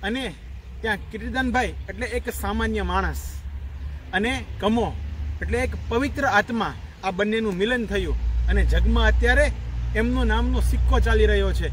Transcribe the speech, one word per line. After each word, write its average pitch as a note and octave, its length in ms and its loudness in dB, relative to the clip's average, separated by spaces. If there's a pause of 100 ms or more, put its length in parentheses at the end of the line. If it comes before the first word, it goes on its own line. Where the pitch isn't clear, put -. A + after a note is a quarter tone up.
અને A3+ 300 -4 (480)
ત્યાં G#3+ 160 -2 (140)
કીર્તનભાઈ A#3 600 -2 (160)
એટલે G3+ 160 -8
એક A#3+ 280 -6
સામાન્ય G#3+ 480 0
માણસ F3+ 360 0 (960)
અને A#3 320 -2 (140)
કમો G#3+ 360 2 (460)
એટલે A3+ 160 -2
એક B3+ 120 -2 (200)
પવિત્ર A#3 360 0
આત્મા, G3+ 480 2 (300)
આ F#3+ 80 -2
બંનેનું G#3 440 0
મિલન A3+ 300 0
થયું - 480 0 (140)
અને F#3 180 4
જગમાં A3 420 4
અત્યારે B3 440 4 (440)
એમનો B3 280 2
નામનો A#3 380 2
સિક્કો - 380 4
ચાલી A3+ 260 4
રહ્યો G3 280 2
છે. F3 200 0